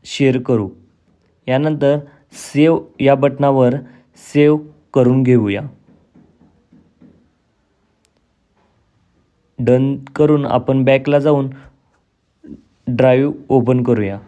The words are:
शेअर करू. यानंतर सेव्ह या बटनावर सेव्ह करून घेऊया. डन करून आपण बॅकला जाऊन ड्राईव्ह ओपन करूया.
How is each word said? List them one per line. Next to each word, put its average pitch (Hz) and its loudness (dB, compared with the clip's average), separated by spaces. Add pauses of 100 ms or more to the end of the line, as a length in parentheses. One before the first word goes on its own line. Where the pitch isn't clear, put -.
शेअर 131 -2
करू. 107 -4 (760)
यानंतर 143 -2 (340)
सेव्ह 156 0 (200)
या 139 4
बटनावर 135 2 (420)
सेव्ह 151 2 (360)
करून 127 2
घेऊया. 104 2 (4000)
डन 131 0 (200)
करून 151 0
आपण 127 -2
बॅकला 135 0
जाऊन 139 0 (1400)
ड्राईव्ह 131 2 (160)
ओपन 127 0
करूया. 104 -4